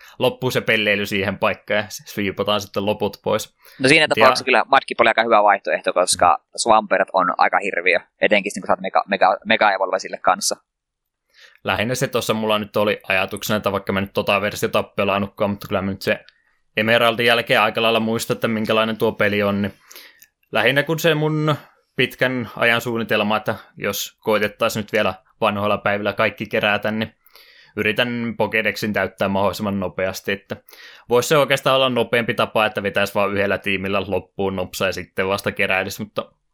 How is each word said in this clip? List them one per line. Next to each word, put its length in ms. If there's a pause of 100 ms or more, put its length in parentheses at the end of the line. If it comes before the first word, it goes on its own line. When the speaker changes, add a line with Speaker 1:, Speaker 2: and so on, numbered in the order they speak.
(200)
Speaker 1:
loppuu 320
se 100
pelleily 440
siihen 320
paikkaan 400
ja 120
s-, 160
sweepataan 560
sitten 240
loput 380
pois. 320 (240)
Speaker 2:
No 100
siinä 140
Speaker 1:
Ja 40
Speaker 2:
tapauksessa 380
kyllä 260
Mudkip 300
oli 80
aika 140
hyvä 200
vaihtoehto, 500
koska 500 (120)
Swampert 580
on 240
aika 220
hirviö, 400 (220)
etenkin 380
kun 80
sä 60
oot 80
mega, 260
mega, 380
mega 260
evolve 280
sille 180
kanssa. 380 (1080)
Speaker 1:
Lähinnä 320
se 120
tuossa 260
mulla 260
nyt 180
oli 300
ajatuksena, 500
että 140
vaikka 220
mä 80
nyt 120
tota 280
versiota 420
pelannutkaan, 680
mutta 180
kyllä 140
mä 100
nyt 100
se 240 (520)
Emeraldin 480
jälkeen 360
aika 200
lailla 180
muistan, 360
että 120
minkälainen 500
tuo 140
peli 320
on, 180
niin 120 (800)
lähinnä 320
kun 160
se 160
mun 400 (400)
pitkän 600
ajan 260
suunnitelma, 560
että 180 (220)
jos 420
koitettaisiin 640
nyt 100
vielä 200 (280)
vanhoilla 360
päivillä 360
kaikki 320
kerätä, 460
niin 220 (640)
yritän 600
Pokédexin 560
täyttää 340
mahdollisimman 520
nopeasti, 520
että 240 (540)
voisi 200
se 80
oikeastaan 380
olla 140
nopeampi 440
tapa, 320
että 180
vetäisi 320
vaan 180
yhdellä 240
tiimillä 500
loppuun 480
nopsa 300
ja 80
sitten 340
vasta 240
keräilisi, 520
mutta 280 (220)